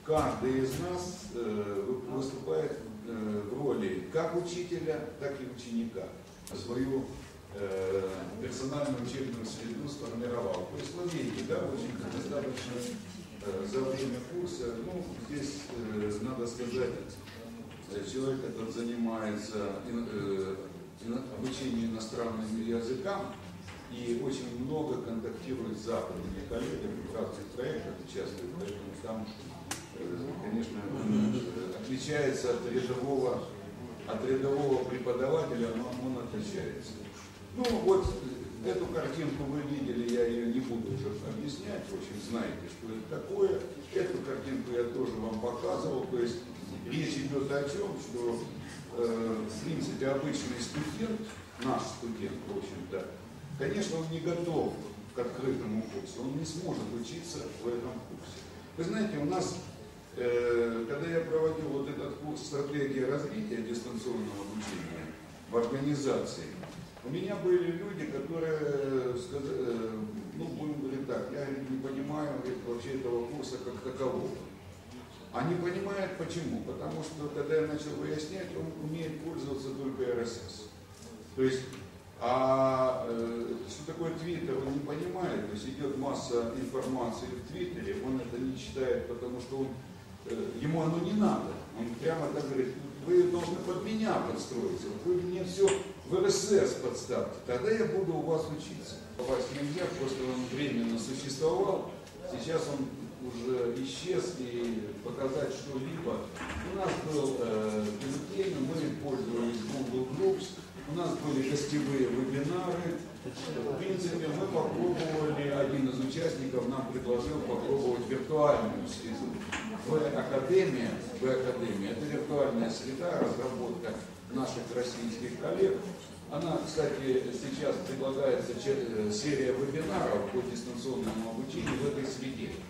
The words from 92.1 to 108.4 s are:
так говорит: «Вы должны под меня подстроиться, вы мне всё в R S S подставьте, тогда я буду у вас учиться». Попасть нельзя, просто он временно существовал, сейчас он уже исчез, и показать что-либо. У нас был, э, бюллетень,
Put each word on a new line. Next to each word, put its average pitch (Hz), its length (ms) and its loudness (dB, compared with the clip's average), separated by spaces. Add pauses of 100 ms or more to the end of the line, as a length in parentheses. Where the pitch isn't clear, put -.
так 139 200 0
говорит: 131 260 2 (320)
«Вы 180 180 10
должны 175 320 4 (100)
под - 180 0
меня 214 460 2
подстроиться, - 560 -2 (180)
вы 180 100 6
мне 180 280 2
всё 190 260 6 (400)
в 170 60 2
R 185 120 6
S - 260 6
S - 220 8
подставьте, - 720 0
тогда 180 240 2
я 226 160 6
буду 170 280 2
у 160 80 2
вас 160 280 4
учиться». - 460 -6 (200)
Попасть 123 360 0
нельзя, 147 320 0 (140)
просто 131 240 0
он 127 220 0 (100)
временно 117 440 2
существовал, 160 920 2 (400)
сейчас 160 380 0
он 135 180 0 (400)
уже 120 560 0
исчез, 143 560 0
и 120 500 -2 (140)
показать - 520 0
что-либо. 127 720 -2 (460)
У 196 40 -2
нас 185 140 2 (160)
был, 139 340 2
э, 107 440 2 (160)
бюллетень, 190 600 0